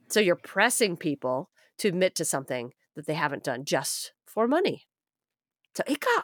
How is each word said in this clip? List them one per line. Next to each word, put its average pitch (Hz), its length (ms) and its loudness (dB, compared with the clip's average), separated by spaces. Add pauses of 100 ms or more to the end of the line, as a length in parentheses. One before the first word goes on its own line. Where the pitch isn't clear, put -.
So 220 120 4
you're 180 160 4
pressing 208 580 2
people 139 540 -4 (300)
to 214 100 2
admit 185 260 2
to 165 80 -2
something 135 500 -4 (220)
that 151 120 -10
they 156 60 -2
haven't 147 300 -2
done 131 220 -4
just - 480 -4 (120)
for 220 220 0
money. 294 400 0 (880)
So - 100 -2
it 294 140 -2
got 480 240 2